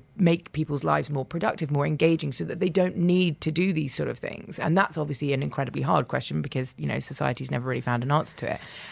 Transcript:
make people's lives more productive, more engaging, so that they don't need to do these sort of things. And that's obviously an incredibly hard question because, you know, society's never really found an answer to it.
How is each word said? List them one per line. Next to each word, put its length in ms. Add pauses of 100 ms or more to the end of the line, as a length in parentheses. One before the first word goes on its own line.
(160)
make 360
people's 300
lives 260
more 160
productive, 460
more 160
engaging, 460
so 120
that 140
they 120
don't 260
need 460
to 100
do 200
these 220
sort 140
of 100
things. 400
And 180
that's 220
obviously 340
an 100
incredibly 400
hard 260
question 340
because, 340
you 100
know, 120
society's 520
never 180
really 140
found 200
an 80
answer 280
to 160
it. 60 (320)